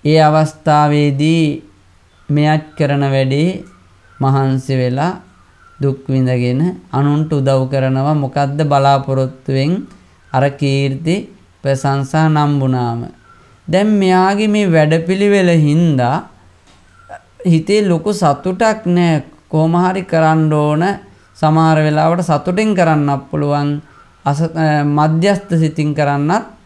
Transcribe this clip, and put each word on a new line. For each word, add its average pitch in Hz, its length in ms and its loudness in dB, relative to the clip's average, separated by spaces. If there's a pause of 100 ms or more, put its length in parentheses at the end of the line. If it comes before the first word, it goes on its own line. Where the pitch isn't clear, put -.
ඒ 151 160 4
අවස්ථාවේදී 151 1200 2 (840)
මෙයත් 151 360 2 (100)
කරන 143 380 0
වැඩේ 139 520 0 (540)
මහන්සි 135 580 0
වෙලා 131 440 -2 (580)
දුක් 139 200 -2 (100)
විඳගෙන 127 520 0 (320)
අනුන්ට 147 400 0
උදව් 135 360 0
කරනවා. 135 460 -2
මොකද්ද 143 500 -2
බලාපොරොත්තුවෙන්? 135 1080 0 (600)
අර 135 180 2
කීර්ති 139 640 -2 (420)
ප්‍රශංසා 139 680 -2
නම්බුනාම. 131 720 0 (680)
දැන් 190 180 0
මෙයාගේ 196 600 2
මේ 208 240 0
වැඩපිළිවෙල 175 880 2
හින්දා 147 580 2 (1300)
හිතේ 180 440 2
ලොකු 170 240 -2
සතුටක් 185 720 -2
නෑ. 175 360 2 (260)
කොහොම 160 260 0
හරි 185 280 0
කරන්න 160 500 2
ඕන. 151 300 0 (520)
සමහර 160 500 2
වෙලාවට 156 380 0
සතුටින් 180 520 -2
කරන්නත් 147 520 0
පුළුවන්, 147 560 -4 (420)
අස-, 156 300 -2
අ, 151 300 0
මධ්‍යස්ථ 160 760 0
සිතින් 156 360 -2
කරන්නත් 147 500 -2 (220)